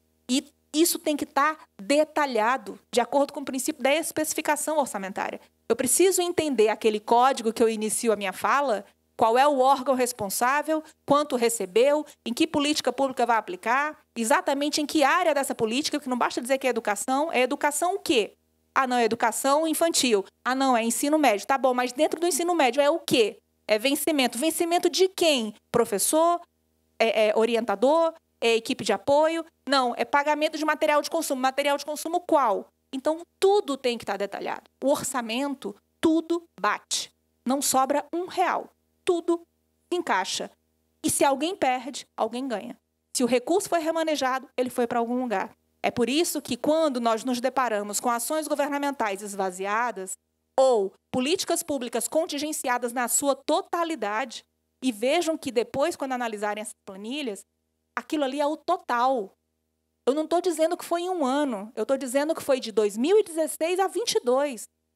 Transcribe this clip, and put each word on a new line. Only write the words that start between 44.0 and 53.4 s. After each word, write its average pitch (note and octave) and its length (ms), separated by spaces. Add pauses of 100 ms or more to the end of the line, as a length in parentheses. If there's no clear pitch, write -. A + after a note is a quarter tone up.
ele B3+ 120
foi A#3+ 200
pra A#3+ 100
algum A#3+ 240
lugar. G#3 340 (260)
É - 80
por A#3 180
isso D4+ 320
que, - 160
quando D4+ 420
nós A#3 260
nos B3 180
deparamos A3 580
com B3+ 80
ações D4 400
governamentais C#4+ 720
esvaziadas G3 960 (420)
ou A#3 360 (160)
políticas E4 520
públicas A#3+ 460
contingenciadas C#4+ 800
na B3 160
sua C#4 280
totalidade, C#4 1080 (400)